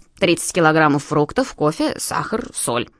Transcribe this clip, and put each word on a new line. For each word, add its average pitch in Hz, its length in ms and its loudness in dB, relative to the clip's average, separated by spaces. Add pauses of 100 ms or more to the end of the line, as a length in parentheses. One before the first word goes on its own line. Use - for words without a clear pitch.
(180)
тридцать 175 340 0
килограммов 156 520 4
фруктов, 147 500 -2
кофе, 160 460 0
сахар, - 560 -6
соль». 120 340 -4 (100)